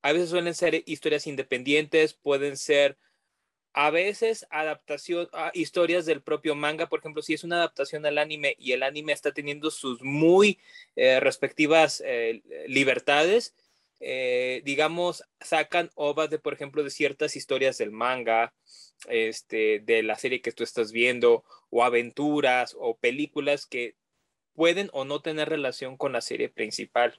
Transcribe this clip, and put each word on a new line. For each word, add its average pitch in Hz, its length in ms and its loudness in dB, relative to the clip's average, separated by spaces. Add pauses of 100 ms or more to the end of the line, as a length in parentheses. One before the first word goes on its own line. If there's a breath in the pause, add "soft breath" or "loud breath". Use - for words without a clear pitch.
A 143 100 2
veces 170 180 2
suelen 170 240 -2
ser 165 320 0
historias 151 400 -2
independientes, 147 880 0
pueden 139 420 -2
ser 143 420 2 (760)
a 147 180 2
veces 202 600 -2
adaptación, 156 840 -6
a 165 220 -6
historias 170 520 0
del 151 160 -2
propio 151 320 -2
manga. 151 340 -2
Por 156 120 -4
ejemplo, 156 220 -10
si 160 120 -2
es 151 100 -8
una 170 120 -2
adaptación 156 480 -2
al 147 140 0
anime 151 400 -2
y 127 140 -2
el 127 100 0
anime 147 300 -4
está 143 200 -2
teniendo 147 380 -6
sus 127 320 -8
muy, 165 580 4 (360 loud breath)
eh, 131 220 6
respectivas, 143 840 2
eh, 117 380 -2 (260)
libertades, 151 840 2 (460)
eh, 127 640 -2
digamos, 156 600 -2 (160)
sacan 165 540 -2
ovas 151 360 -2
de, 156 80 -4
por 147 140 -6
ejemplo, 139 320 -6
de 139 60 -6
ciertas 143 460 -2
historias 131 420 -2
del 107 120 -4
manga, 117 640 0 (560 loud breath)
este, 110 720 0
de 113 220 2
la 110 140 -2
serie 127 260 -4
que 117 100 -6
tú - 100 -8
estás 110 300 -4
viendo, 120 520 4 (260 soft breath)
o 120 140 4
aventuras, 127 960 0
o 117 180 -2
películas 143 680 -2
que 120 300 -8 (580)
pueden 170 380 2
o 135 120 -6
no 143 160 -6
tener 156 280 -4
relación 135 480 -4
con 139 160 -4
la 120 80 -2
serie 120 280 -4
principal 113 720 -2